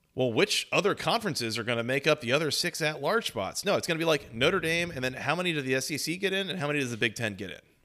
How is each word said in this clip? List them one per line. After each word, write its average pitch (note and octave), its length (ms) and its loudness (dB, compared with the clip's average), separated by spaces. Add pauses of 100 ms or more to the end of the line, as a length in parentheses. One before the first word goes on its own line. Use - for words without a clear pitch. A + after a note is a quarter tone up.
(160)
well, B2+ 160 2
which D#3+ 400 2
other F3 240 2
conferences D#3 640 -2
are A#2 80 -2
gonna A#2 180 0
make C3+ 240 0
up D3+ 140 4
the A#2 100 -2
other D3+ 180 2
six E3 320 -2
at-large D#3 460 0
spots? - 380 -4
No, F#3+ 100 4
it's A#2+ 120 0
gonna D#3+ 120 0
be E3 60 0
like D#3 280 2
Notre D#3+ 280 2
Dame, E3+ 300 0
and C3+ 120 -6
then B2+ 120 0
how C3+ 200 0
many F3+ 160 0
do D3+ 100 -2
the C3 140 2
S C3 160 0
E D3+ 60 -2
C D#3 180 -4
get F#3 160 -2
in, F#3+ 180 -2
and - 80 -4
how C#3+ 100 -2
many D3 120 2
does B2+ 120 0
the A#2+ 60 -4
Big A2+ 180 2
Ten G#2+ 200 -2
get F#2 160 -8
in? - 80 -12 (240)